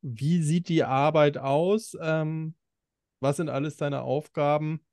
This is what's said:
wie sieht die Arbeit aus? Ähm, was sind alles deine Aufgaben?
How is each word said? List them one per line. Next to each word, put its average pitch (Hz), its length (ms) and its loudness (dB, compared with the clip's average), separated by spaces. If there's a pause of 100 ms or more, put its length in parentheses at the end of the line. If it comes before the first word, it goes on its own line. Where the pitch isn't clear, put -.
wie 147 420 0
sieht 165 280 0
die 160 140 4
Arbeit 147 520 4
aus? 160 640 0
Ähm, 160 540 -2 (680)
was 135 160 0
sind 156 140 -4
alles 143 260 -4
deine 143 260 -4
Aufgaben? 151 800 -2 (100)